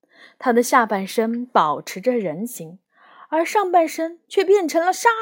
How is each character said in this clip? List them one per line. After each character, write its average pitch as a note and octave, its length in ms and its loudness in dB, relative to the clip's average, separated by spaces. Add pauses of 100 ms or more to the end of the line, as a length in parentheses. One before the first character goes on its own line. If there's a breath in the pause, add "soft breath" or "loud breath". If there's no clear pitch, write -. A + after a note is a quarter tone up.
(360 loud breath)
她 - 160 -2
的 A3+ 80 4
下 B3 240 4
半 G3 220 -4
身 A#3 400 -4
保 D#3 340 2
持 - 200 -12
着 B3 180 0
人 F3+ 260 -4
形， F3 360 -14 (480 loud breath)
而 D#4+ 160 0
上 F#4+ 260 -2
半 E4+ 160 4
身 E4 400 -6
却 - 180 0
变 F#4+ 220 4
成 E4 180 0
了 F#4 80 0
鲨 A4 160 0 (140)